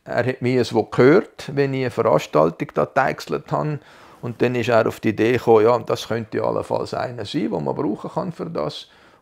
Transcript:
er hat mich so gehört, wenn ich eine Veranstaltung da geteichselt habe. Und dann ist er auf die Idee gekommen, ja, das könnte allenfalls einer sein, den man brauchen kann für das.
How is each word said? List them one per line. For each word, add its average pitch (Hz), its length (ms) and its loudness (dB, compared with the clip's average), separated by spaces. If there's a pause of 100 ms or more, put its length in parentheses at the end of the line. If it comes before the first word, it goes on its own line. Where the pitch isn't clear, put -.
er 120 220 -2
hat 127 160 -4
mich 123 260 2
so 110 160 0
gehört, - 680 4
wenn 139 200 0
ich 131 60 -2
eine 127 100 -2
Veranstaltung 151 840 0
da 151 100 0
geteichselt 143 640 -4
habe. 147 300 -4 (420)
Und 120 200 -4
dann 123 120 2
ist 117 140 -2
er 113 180 4
auf 110 140 -6
die - 80 0
Idee 110 240 2
gekommen, 113 320 6
ja, 120 140 4
das 120 300 -6
könnte 110 340 -4
allenfalls 117 520 -4
einer 123 300 -6
sein, 190 260 -4
den 165 140 -4
man 135 100 -2
brauchen 170 360 -6
kann 180 220 -6
für 180 140 -10
das. 160 420 -8 (340)